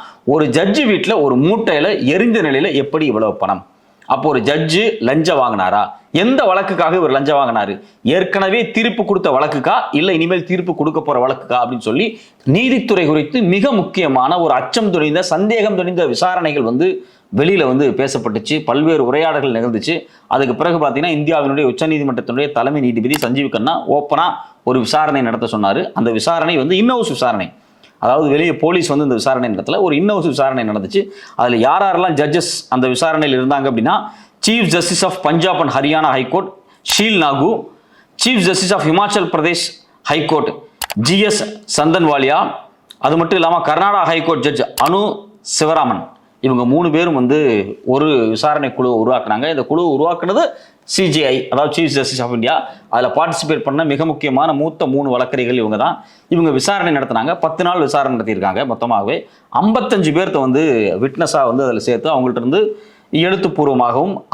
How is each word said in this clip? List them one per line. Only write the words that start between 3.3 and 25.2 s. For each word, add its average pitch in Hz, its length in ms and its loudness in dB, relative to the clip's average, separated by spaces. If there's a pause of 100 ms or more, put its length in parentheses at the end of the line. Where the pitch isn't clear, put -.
பணம்? 95 200 -2 (500)
அப்போ 139 160 0
ஒரு 135 100 2
ஜட்ஜு 160 460 0 (140)
லஞ்சம் 151 420 2
வாங்கினாரா? 101 420 0 (380)
எந்த 262 240 2
வழக்குக்காக 185 500 0
இவர் 156 180 2
லஞ்சம் 143 240 2
வாங்கினாரு? 113 360 0 (420)
ஏற்கனவே 190 440 0 (120)
தீர்ப்பு 220 340 0
கொடுத்த 185 260 0
வழக்குக்கா, 151 440 0 (160)
இல்ல 156 220 2
இனிமேல் 170 360 0
தீர்ப்பு 180 260 -2
கொடுக்க 156 260 -2
போற 143 180 -2
வழக்குக்கா 127 400 -2
அப்படின்னு 123 280 -4
சொல்லி 135 180 0 (500)
நீதித்துறை 233 520 2
குறித்து 151 300 0 (160)
மிக 202 180 2
முக்கியமான 160 680 0
ஒரு 160 140 2
அச்சம் 190 380 -2
துணிந்த, 156 320 0
சந்தேகம் 202 560 0
துணிந்த 175 260 -2
விசாரணைகள் 151 640 0
வந்து 135 180 2 (480)
வெளியில 160 360 2
வந்து 139 200 2
பேசப்பட்டுச்சு, 123 720 -2
பல்வேறு 143 420 2
உரையாடல்கள் 143 520 0
நிகழ்ந்துச்சு. 117 380 -2 (320)
அதுக்கு 123 280 0
பிறகு 170 220 0
பாத்தீங்கன்னா 151 400 -2
இந்தியாவினுடைய 147 540 0
உச்சநீதிமன்றத்தினுடைய 135 800 -2
தலைமை 143 300 0
நீதிபதி 123 440 0
சஞ்சீவ் 131 240 -2
கண்ணா 120 260 -2 (120)
ஓப்பனா 147 400 0 (360)
ஒரு 127 160 2
விசாரணை 147 420 0